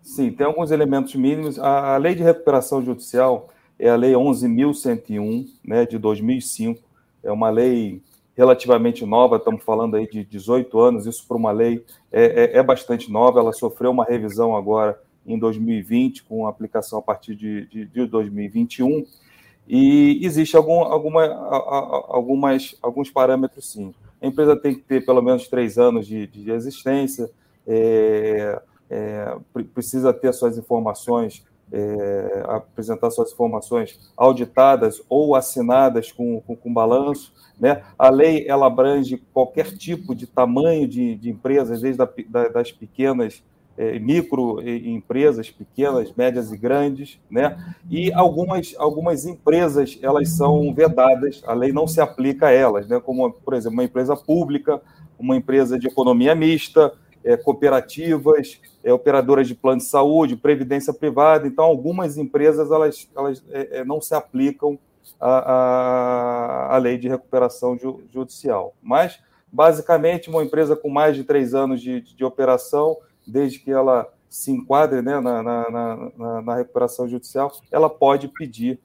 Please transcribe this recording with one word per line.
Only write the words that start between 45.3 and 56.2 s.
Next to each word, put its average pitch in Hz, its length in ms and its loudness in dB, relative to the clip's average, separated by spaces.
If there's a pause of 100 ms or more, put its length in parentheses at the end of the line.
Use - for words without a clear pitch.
pequenas, 123 640 -4
médias 120 380 -2
e 104 40 -12
grandes, 139 600 -4 (120)
né? 143 440 -4 (160)
E 175 220 -2
algumas, 175 640 0
algumas 151 480 -2
empresas, 156 800 0
elas 147 260 0
são 147 460 2
vedadas, 131 720 2
a 117 80 -4
lei 123 180 0
não 151 140 0
se 160 140 -2
aplica 139 480 0
a 135 40 8
elas, 113 340 4
né? 120 140 -2
Como, 127 320 -2
por - 220 -6
exemplo, 117 240 -4
uma 127 60 0
empresa 127 300 -2
pública, 147 640 -2 (380)
uma 127 160 0
empresa 127 440 2
de 123 100 -4
economia 127 460 2